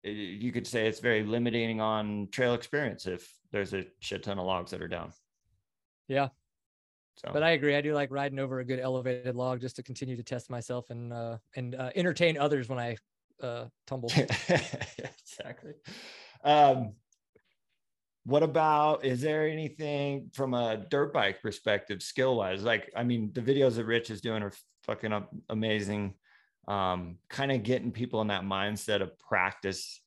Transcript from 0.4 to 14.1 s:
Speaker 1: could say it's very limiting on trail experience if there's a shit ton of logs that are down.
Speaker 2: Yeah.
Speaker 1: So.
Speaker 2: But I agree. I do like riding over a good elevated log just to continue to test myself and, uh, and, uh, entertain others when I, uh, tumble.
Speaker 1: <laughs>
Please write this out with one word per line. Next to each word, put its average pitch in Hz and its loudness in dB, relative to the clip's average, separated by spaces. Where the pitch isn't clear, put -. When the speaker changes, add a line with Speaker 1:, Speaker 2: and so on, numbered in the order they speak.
Speaker 1:
could 117 -4
say 110 2
it's 110 0
very 110 4
limiting 113 0
on 107 0
trail 123 2
experience 120 -4
if 90 -6
there's 98 -2
a 95 -2
shit - -6
ton 98 -4
of 90 -2
logs 90 0
that 87 -8
are 87 -8
down. 82 -6
Speaker 2:
Yeah. 135 0
Speaker 1:
So. - -10
Speaker 2:
But 147 0
I 165 6
agree. 143 4
I 143 2
do 151 0
like 143 0
riding 139 -4
over 131 -2
a 127 -6
good 127 -2
elevated 127 -2
log 127 -2
just 127 -8
to 131 -10
continue 127 -8
to 117 -8
test 120 -8
myself 123 -6
and, 120 -10
uh, 117 -6
and, 123 -6
uh, 127 -6
entertain 175 4
others 143 2
when 127 -2
I, 120 -4
uh, 120 -6
tumble. 120 -6
Speaker 1:
<laughs> - 2